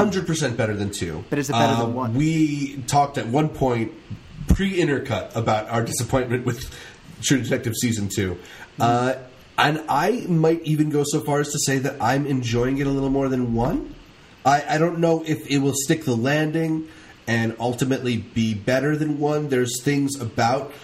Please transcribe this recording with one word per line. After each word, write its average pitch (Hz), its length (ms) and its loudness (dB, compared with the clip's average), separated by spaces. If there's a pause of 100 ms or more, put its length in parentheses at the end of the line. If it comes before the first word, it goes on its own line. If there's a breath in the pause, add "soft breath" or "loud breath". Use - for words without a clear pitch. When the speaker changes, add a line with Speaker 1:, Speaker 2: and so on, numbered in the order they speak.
Speaker 1:
hundred 190 220 0
percent 143 300 0
better 107 180 0
than 101 160 -4
two. 80 380 -6
Speaker 2:
But 143 100 -2
is 139 100 -2
it 143 40 -2
better 143 220 4
than 117 160 0
Speaker 1:
Uh, 123 40 -4
Speaker 2:
one? 123 180 -2
Speaker 1:
we 147 640 0 (100)
talked 143 300 2
at 110 100 -4
one 151 220 2
point, 120 420 0 (560)
pre-intercut, 160 880 0
about 110 340 0
our 117 140 0
disappointment 120 600 -2
with 117 240 -4 (520 loud breath)
True 131 200 2
Detective 113 340 -2
Season 104 380 -2
two. 95 180 0 (460 loud breath)
Speaker 2:
Mm-hmm. - 40 -4
Speaker 1:
Uh, 120 320 2 (440)
and 151 300 2
I 202 400 0
might 165 360 4
even 151 260 2
go 147 160 2
so 151 160 0
far 147 180 0
as 147 120 -2
to 147 80 -4
say 135 200 0
that 135 220 -2
I'm 135 240 2
enjoying 127 540 0
it 143 80 0
a - 20 0
little 135 220 0
more 139 180 2
than 123 240 0
one. 139 400 0 (520 soft breath)
I, 143 180 4 (120)
I - 20 4
don't 170 220 2
know 165 260 4
if 151 240 -2
it 139 100 4
will 139 160 2
stick - 280 0
the 123 140 0
landing 156 720 0 (380 loud breath)
and 113 320 0
ultimately 123 580 0
be 110 360 0
better 131 440 0
than 151 220 -2
one. 151 280 0
There's 123 340 0
things 143 380 0
about 117 540 0 (100)